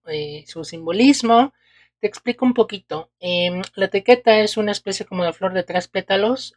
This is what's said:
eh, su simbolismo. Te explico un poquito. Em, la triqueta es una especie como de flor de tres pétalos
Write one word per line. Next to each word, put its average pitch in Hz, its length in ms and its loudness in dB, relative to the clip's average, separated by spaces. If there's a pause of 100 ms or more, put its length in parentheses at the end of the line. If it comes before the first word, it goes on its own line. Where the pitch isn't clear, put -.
eh, 151 400 -10
su 165 180 -14
simbolismo. 233 880 2 (480)
Te 214 80 -2
explico 247 380 -6
un 247 80 2
poquito. 190 560 -4 (100)
Em, 180 420 -4 (120)
la 196 140 -2
triqueta 220 520 4
es 214 160 0
una 208 160 -2
especie 196 340 -8
como 180 180 -4
de 170 80 -2
flor 185 220 -4
de 185 100 -2
tres 180 240 -4
pétalos 202 680 -2